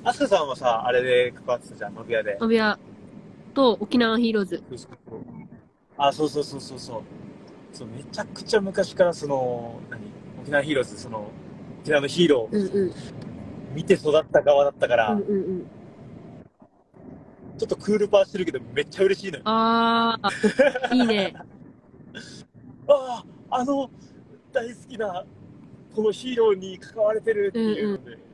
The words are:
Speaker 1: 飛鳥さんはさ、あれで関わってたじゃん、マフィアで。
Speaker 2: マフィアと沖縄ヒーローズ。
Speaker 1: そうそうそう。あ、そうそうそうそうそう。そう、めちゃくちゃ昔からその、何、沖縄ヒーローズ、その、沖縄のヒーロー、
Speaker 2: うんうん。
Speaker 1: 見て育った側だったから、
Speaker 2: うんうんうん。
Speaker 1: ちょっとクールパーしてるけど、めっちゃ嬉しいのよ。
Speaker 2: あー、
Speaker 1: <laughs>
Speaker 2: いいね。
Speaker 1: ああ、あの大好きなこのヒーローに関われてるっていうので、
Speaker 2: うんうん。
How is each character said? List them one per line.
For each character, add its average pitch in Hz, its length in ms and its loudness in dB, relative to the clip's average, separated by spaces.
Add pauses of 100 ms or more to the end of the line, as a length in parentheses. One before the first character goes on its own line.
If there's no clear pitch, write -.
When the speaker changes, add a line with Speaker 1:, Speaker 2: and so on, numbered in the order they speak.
Speaker 1:
飛 240 140 0
鳥 277 120 0
さ 190 120 6
ん 147 60 -2
は 131 80 -4
さ、 120 320 2
あ 123 40 2
れ 123 120 4
で 123 280 4
関 - 140 -18
わ 123 120 0
っ - 20 -8
て - 100 -18
た 113 60 -18
じ 107 80 -10
ゃ 101 60 -6
ん、 101 40 -12
マ 113 100 -14
フ 107 60 -14
ィ 113 80 0
ア 110 60 0
で。 104 160 -4
Speaker 2:
マ 226 80 0
フ 220 60 4
ィ 220 100 4
ア 208 160 0 (720)
と 247 260 6
沖 214 180 0
縄 226 200 4
ヒ 233 140 2
ー 220 40 -2
ロ 208 60 2
ー 190 40 0
ズ。 180 240 -8
Speaker 1:
そ 131 60 -10
う - 20 -14
そ - 100 -18
う - 40 -20 (180)
そ 113 80 -12
う。 - 20 -12 (800)
あ、 143 160 4
そ 151 120 -2
う 143 40 -2
そ 147 100 -4
う 143 40 -2
そ 139 140 -10
う 127 40 -12
そ 131 140 -14
う 123 40 -14
そ 123 200 -12
う。 - 20 -12 (720)
そ 123 120 -14
う、 - 40 -12
め 117 140 -12
ち - 160 -12
ゃ 208 60 -6
く - 180 -14
ち - 140 0
ゃ 202 40 4
昔 190 340 -2
か 185 100 6
ら 170 80 2
そ 151 140 -8
の、 120 520 -4 (100)
何、 - 120 -14 (400)
沖 139 100 -10
縄 143 120 2
ヒ 151 80 -2
ー 143 60 2
ロ 127 40 2
ー 120 40 0
ズ、 - 120 -14
そ 120 120 -14
の、 107 200 -8 (520)
沖 - 100 -10
縄 147 100 6
の 139 60 -2
ヒ 170 180 4
ー 156 40 4
ロ 120 220 6
ー、 - 40 -4
Speaker 2:
う 196 80 2
ん 92 40 -2 (160)
う - 40 2
ん。 - 40 -4 (840)
Speaker 1:
見 160 80 -4
て 175 120 6
育 151 220 2
っ 156 140 4
た 147 100 4
側 143 220 6
だ 143 80 2
っ - 20 -20
た 135 140 -2
か 120 80 2
ら、 110 160 4
Speaker 2:
う 107 60 2
ん 101 40 -2
う - 20 -4
ん - 60 -6
う 208 40 0 (240)
ん。 - 80 -8 (1900)
Speaker 1:
ち - 60 -4
ょ - 20 -2
っ - 20 -16
と - 80 -2
ク - 160 -4
ー 214 60 2
ル 202 100 2
パ 202 140 6
ー 190 40 4
し - 60 -20
て 202 80 -8
る 185 60 0
け 160 80 -2
ど、 131 60 -6 (140)
め 139 80 0
っ 143 40 -2
ち - 160 -4
ゃ - 20 6
嬉 190 180 2
し 196 60 -10
い 185 40 -8
の 143 80 -10
よ。 - 60 -18
Speaker 2:
あ 226 800 2
ー、 247 720 2
Speaker 1:
<laughs> - 0 -
Speaker 2:
い 254 80 6
い 233 40 4
ね。 202 260 0 (1500)
Speaker 1:
あ 254 360 0 (280)
あ、 - 60 -4
あ 247 80 0
の 277 240 -2 (640)
大 240 160 -2
好 240 80 -12 (140)
き 247 80 -14
な 196 260 -6 (720)
こ 214 60 0
の 214 100 4
ヒ 247 220 -6
ー 233 40 0
ロ 220 140 6
ー 196 60 4
に 185 200 -10
関 - 240 -8
わ 214 120 4
れ 220 80 -2
て 226 120 0
る 202 160 2
っ - 40 -4
て 233 60 -2
い 214 260 0
う 202 140 0
の - 40 -16
で、 - 80 -20
Speaker 2:
う - 40 -18
ん - 20 -20
う - 0 -
ん。 - 40 -20 (120)